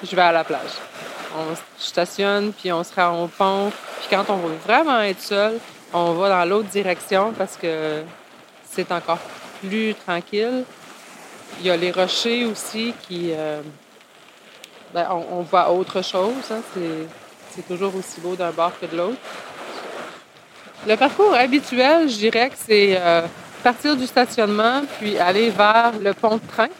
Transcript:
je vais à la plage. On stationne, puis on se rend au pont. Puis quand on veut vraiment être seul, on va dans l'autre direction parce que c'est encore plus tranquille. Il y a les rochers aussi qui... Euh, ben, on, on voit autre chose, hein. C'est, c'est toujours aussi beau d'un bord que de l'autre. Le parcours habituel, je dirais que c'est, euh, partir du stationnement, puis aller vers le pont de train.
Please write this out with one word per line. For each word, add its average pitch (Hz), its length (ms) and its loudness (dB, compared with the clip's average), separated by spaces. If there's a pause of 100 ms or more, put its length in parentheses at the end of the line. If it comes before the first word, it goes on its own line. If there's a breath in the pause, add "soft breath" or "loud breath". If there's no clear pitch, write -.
je - 60 -8
vais 180 80 4
à 175 80 6
la 165 140 2
plage. 143 260 -6 (680)
On 160 200 -6 (200)
stationne, 202 760 0
puis 185 200 -6
on 170 120 0
se - 100 -16
rend 175 300 2
au - 20 -4
pont. 196 460 2 (260)
Puis - 100 -12
quand 196 200 2
on 202 80 0
veut 170 280 -4
vraiment 254 360 4
être 196 200 -2
seul, 208 380 0 (340)
on 170 200 2
va 180 160 2
dans 180 200 4
l'autre 208 200 2
direction 196 680 0
parce 190 200 -4
que 156 460 -4 (680)
c'est 185 220 -4
encore 170 260 -2 (420)
plus 208 360 -2 (100)
tranquille. 208 560 -2 (960)
Il 180 80 -4
y 185 40 2
a 175 60 4
les 180 140 0
rochers 233 540 0
aussi 226 500 -4 (140)
qui... 175 240 -4
Euh, 151 300 -4 (1300)
ben, 170 160 -2
on, 175 280 -4
on 175 40 -4
voit 175 300 2
autre 185 300 0
chose, 220 500 -2
hein. 220 80 -6 (120)
C'est, 160 360 -6 (480)
c'est 180 100 -14
toujours 185 300 -4
aussi 180 240 -10
beau 180 160 -6
d'un 175 160 -2
bord 165 180 0 (100)
que 180 60 -8
de 165 100 -8
l'autre. 190 220 -2 (1700)
Le 214 80 4
parcours 311 380 4
habituel, 269 760 4
je 233 80 -2
dirais 226 320 2
que 233 80 -10
c'est, 202 420 4
euh, 170 220 4 (420)
partir 254 360 4
du 254 80 -2
stationnement, 233 720 2 (180)
puis 208 200 -2
aller 190 320 4
vers 214 500 6
le 196 140 0
pont 220 220 2
de 214 140 -6
train. 233 180 0 (100)